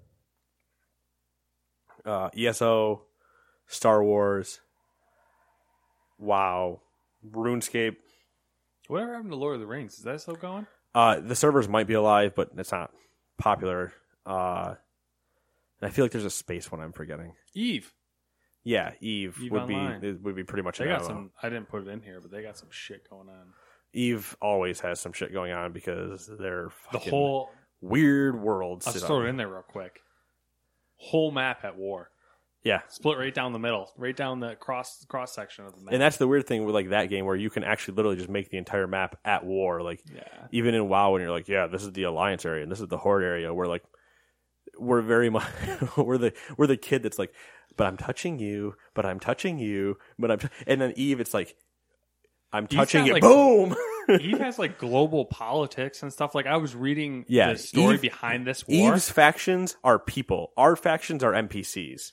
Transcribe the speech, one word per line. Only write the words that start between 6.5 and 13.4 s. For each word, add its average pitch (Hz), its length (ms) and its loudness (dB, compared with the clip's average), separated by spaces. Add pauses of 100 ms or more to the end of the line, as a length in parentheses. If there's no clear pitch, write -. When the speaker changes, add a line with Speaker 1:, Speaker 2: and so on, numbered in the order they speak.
Speaker 1:
RuneScape. 113 680 -2 (920)
Speaker 2:
Whatever 226 260 -6
happened 220 180 -12
to 147 40 -10
Lord 143 180 -4
of 120 60 -8
the 107 60 -12
Rings? 120 320 -12
Is - 60 -20
that 135 160 -8
still 165 160 -12
going? 185 300 -12 (280)
Speaker 1:
Uh, 113 260 6
the 113 140 -6
servers 139 340 4
might 104 200 2
be 110 60 0
alive, 104 420 6
but 92 200 -2
it's 92 160 -10
not 90 200 -6 (460)
popular. 90 540 0 (320)